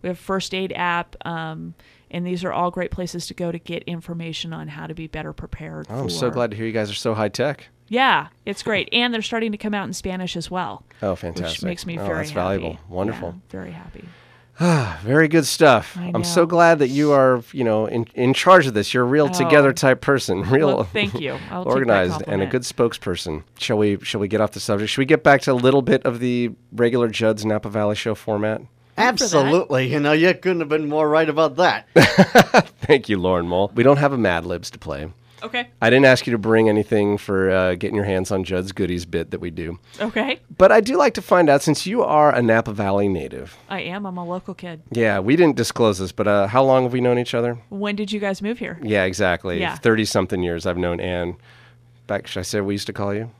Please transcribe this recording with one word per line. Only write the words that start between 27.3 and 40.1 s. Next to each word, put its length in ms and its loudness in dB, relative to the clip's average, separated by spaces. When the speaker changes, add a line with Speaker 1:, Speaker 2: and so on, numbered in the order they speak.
Speaker 2:
Napa 240 -2
Valley 260 -2
Show 180 -6
format? 440 -4
Speaker 1:
Good 80 -16
for 20 -20
that. 100 2
Speaker 3:
Absolutely. 840 0
You 80 0
know, 120 2
you 220 4
couldn't 260 -2
have 80 -4
been 220 -2
more 180 0
right 220 2
about 260 0
that. 380 0
Speaker 2:
<laughs> 20 6
Thank 260 2
you, 100 0
Lauren 300 0
Mole. 260 0
We 80 2
don't 140 8
have 160 2
a 60 -2
Mad 260 0
Libs 280 -8
to 60 -20
play. 320 -8
Speaker 1:
Okay. 280 -8
Speaker 2:
I 80 4
didn't 160 8
ask 220 6
you 60 -2
to 60 0
bring 300 4
anything 480 2
for, 340 0
uh, 240 2
getting 220 -4
your 80 0
hands 260 -2
on 140 -2
Judd's 280 -4
goodies 340 -4
bit 240 -6
that 100 -8
we 100 -10
do. 280 -10
Speaker 1:
Okay. 400 -4